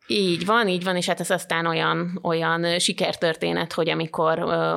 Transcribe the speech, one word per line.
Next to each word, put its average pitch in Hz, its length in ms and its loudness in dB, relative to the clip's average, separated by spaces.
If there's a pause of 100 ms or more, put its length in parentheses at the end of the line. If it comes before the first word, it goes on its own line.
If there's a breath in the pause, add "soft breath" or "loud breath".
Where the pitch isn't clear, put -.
Így 180 400 0
van, 220 220 4
így 180 160 0
van, 185 120 0
és 175 100 -2
hát 180 140 0
ez 170 100 -4
aztán 170 360 0
olyan, 165 560 0
olyan, 165 420 0
ö, 170 140 2
sikertörténet, 175 920 0
hogy 165 160 0
amikor, 160 500 0
ö, 165 380 0